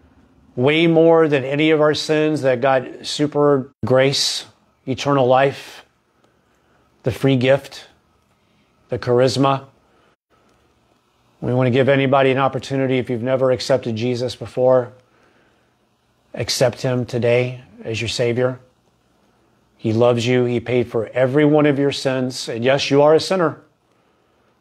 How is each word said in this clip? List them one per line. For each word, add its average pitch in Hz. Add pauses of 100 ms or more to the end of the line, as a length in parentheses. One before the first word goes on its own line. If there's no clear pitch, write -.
(560)
way 151
more 165
than 143
any 143
of 156
our 151
sins, 156
that 127
got 131
super 147 (140)
grace, 131 (420)
eternal 135
life, 135 (1160)
the 131
free 135
gift, 131 (1000)
the 123
charisma. 131 (1700)
We 123
want 127
to 120
give 123
anybody 135
an 127
opportunity, 135
if 120
you've 120
never 127
accepted 127
Jesus 120
before, 127 (1400)
accept -
him 123
today 123 (220)
as 110
your 113
Savior. 127 (1200)
He 113
loves 120
you. 127
He 120
paid 120
for 113
every 131
one 147
of 143
your 143
sins. 131
And 117
yes, 135
you 143
are 151
a 160
sinner, 160 (1000)